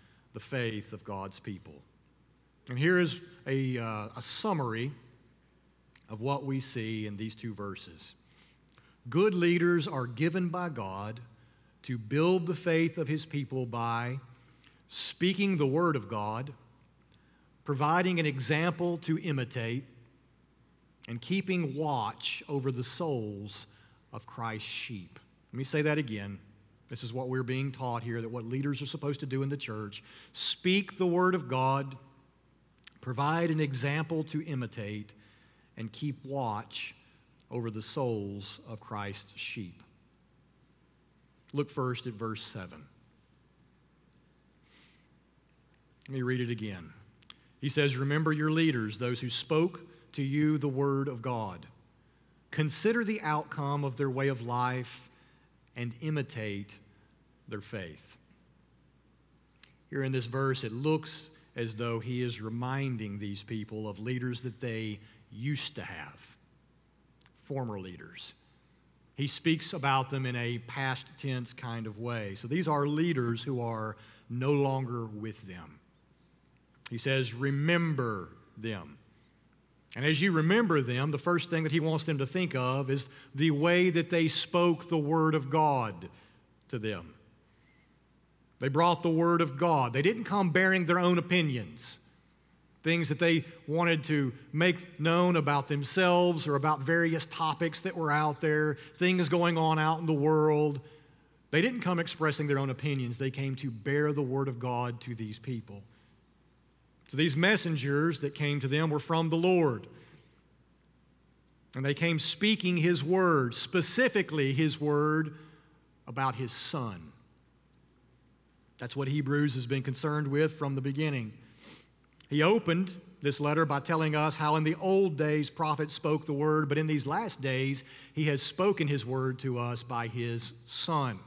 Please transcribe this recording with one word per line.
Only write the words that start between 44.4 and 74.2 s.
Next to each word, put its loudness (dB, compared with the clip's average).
Let -8
me -2
read 0
it -2
again. -6
He -2
says, 2
"Remember 2
your 2
leaders, 2
those -2
who -6
spoke 0
to -4
you 2
the -2
word 0
of -6
God. -6
Consider 0
the -2
outcome -2
of -4
their 0
way 0
of 0
life -4
and -6
imitate -4
their -8
faith." -12
Here -2
in 0
this -2
verse, 0
it -6
looks -2
as -4
though -2
he -4
is -4
reminding -4
these -8
people -8
of -10
leaders -4
that -10
they -6
used -6
to -10
have, -12
former -6
leaders. -14
He -2
speaks -2
about 2
them -2
in -2
a -2
past -4
tense -4
kind -8
of -10
way. -6
So -10
these 0
are 2
leaders 0
who -4
are -4